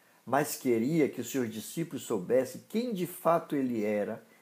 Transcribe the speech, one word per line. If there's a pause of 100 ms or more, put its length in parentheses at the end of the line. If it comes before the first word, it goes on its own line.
(240)
mas
queria
que
os
seus
discípulos
soubessem
quem
de
fato
ele
era (180)